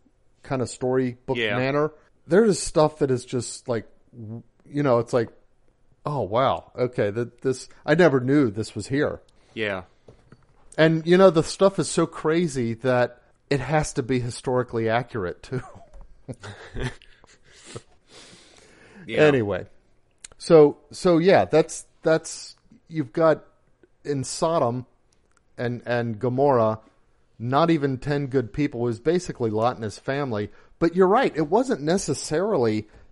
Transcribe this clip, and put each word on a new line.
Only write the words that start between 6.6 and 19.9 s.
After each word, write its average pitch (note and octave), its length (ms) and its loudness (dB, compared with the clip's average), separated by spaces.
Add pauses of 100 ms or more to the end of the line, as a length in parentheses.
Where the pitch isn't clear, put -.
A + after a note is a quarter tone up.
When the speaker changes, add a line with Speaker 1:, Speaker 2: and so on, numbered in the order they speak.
Speaker 1:
Okay, A#2+ 340 -2
that, A#2+ 320 -8
this, C3 260 -4 (160)
I D3+ 100 2
never D#3+ 240 4
knew C3 320 2
this G#2+ 240 -8
was G#2 140 -8
here." C3 320 -4 (340)
Speaker 2:
Yeah. G2+ 280 -6 (960)
Speaker 1:
And, D#3+ 280 2
you F3 120 4
know, F#3+ 120 8
the D#3+ 120 2
stuff F#3+ 360 0
is D#3 100 -2
so E3 180 0
crazy D3+ 680 -2
that B2 460 -2 (300)
it C#3+ 100 0
has D3+ 320 -2
to C#3+ 100 -2
be B2+ 180 -2
historically A#2+ 680 -4
accurate, A2 540 -4
too. B2+ 180 -8 (680)
<laughs> - 540 -14 (2250)
Speaker 2:
Yeah. A#2 160 2
Speaker 1:
Anyway. A#2 440 2 (720)